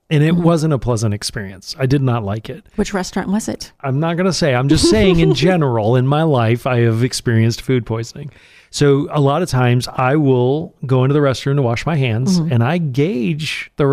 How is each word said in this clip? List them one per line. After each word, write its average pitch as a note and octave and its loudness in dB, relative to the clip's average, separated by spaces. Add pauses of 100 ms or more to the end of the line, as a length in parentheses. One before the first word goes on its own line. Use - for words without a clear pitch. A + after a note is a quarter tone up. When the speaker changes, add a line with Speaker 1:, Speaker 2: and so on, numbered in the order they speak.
(100)
Speaker 1:
and D3 2
it E3 2
Speaker 2:
Mm-hmm. F3 2
Speaker 1:
wasn't D#3+ 2
a B2 0
pleasant A2+ -2
experience. G2 -10
I C3+ -2
did C#3 2
not A#2+ 0
like G#2+ -6
it. D3+ -16 (120)
Speaker 2:
Which G3+ -2
restaurant F#3 -4
was A3 -4
it? - -10
Speaker 1:
I'm C3+ -2
not E3 -2
gonna F#3 0
say. C#3+ 0
I'm B2+ 0
just D#3 4
saying G3 4
in D#3+ 4
Speaker 2:
<laughs> - 0
Speaker 1:
general, B2+ 2
in B2+ 2
my D3 2
life, A#2+ 2
I B2 0
have A2+ 2
experienced A#2 0
food B2 0
poisoning. A#2 -10 (400)
So C#3+ 2
a D3 -2
lot C#3+ 2
of F3 -4
times B2 2
I C3 0
will C3+ 0 (100)
go B2+ 2
into C#3 2
the D3+ 2
restroom C#3 0
to C#3+ 0
wash A#2 -2
my D#3+ 0
hands, C3 0
Speaker 2:
Mm-hmm. D#3+ -4
Speaker 1:
and A#2 2
I D3+ 0
gauge D#3+ -4
the D3+ 0
Speaker 2:
Yes. C#3 2